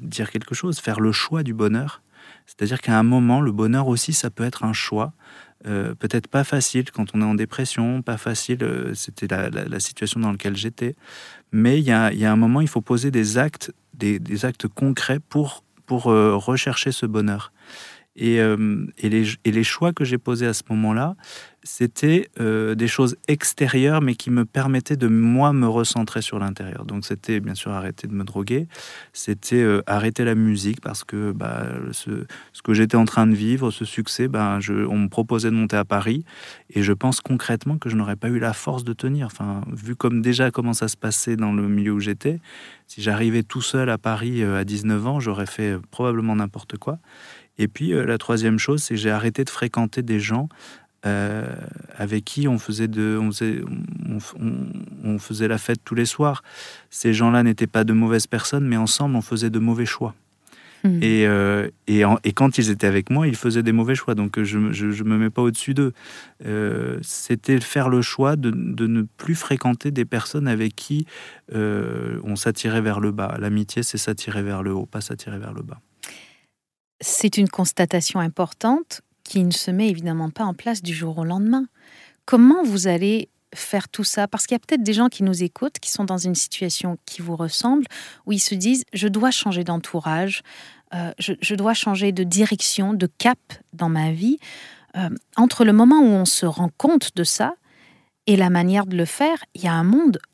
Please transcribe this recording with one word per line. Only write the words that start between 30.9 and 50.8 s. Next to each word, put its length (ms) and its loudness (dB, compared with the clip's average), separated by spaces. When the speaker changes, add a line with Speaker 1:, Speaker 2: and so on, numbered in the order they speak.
Speaker 1:
que, 260 -6
bah, 380 -6
ce, 340 -8
ce 100 -20
que 120 2
j'étais 220 4
en 80 8
train 240 4
de 80 6
vivre, 340 0
ce 140 -6
succès, 420 -4
ben, 320 -2
je, 140 -4
on 260 0
me 100 2
proposait 420 0
de 60 0
monter 200 0
à 80 2
Paris. 400 -2
Et 120 0
je 100 4
pense 280 0
concrètement 580 -2
que 100 -6
je 60 -2
n'aurais 220 0
pas 140 -4
eu 100 0
la 120 -2
force 300 -6
de 120 -4
tenir. 320 -4
Enfin, 340 -6
vu 220 -8
comme 280 0
déjà 280 2
comment 220 -2
ça 160 -2
se 80 -6
passait 400 -2
dans 160 0
le 160 0
milieu 240 2
où 80 0
j'étais, 400 -2
si 120 -18
j'arrivais 440 0
tout 180 -8
seul 280 0
à 80 0
Paris, 440 -2
euh, 160 0
à 60 0
dix-neuf 420 -2
ans, 140 0
j'aurais 260 -4
fait, 280 -4
euh, 60 -6
probablement 420 -2
n'importe 440 -6
quoi. 200 -6
Et 60 0
puis, 260 -2
euh, 140 2
la 120 0
troisième 400 0
chose, 260 0
c'est 100 -4
que 60 -4
j'ai 100 0
arrêté 320 -2
de 80 -4
fréquenter 520 -2
des 180 0
gens, 280 -2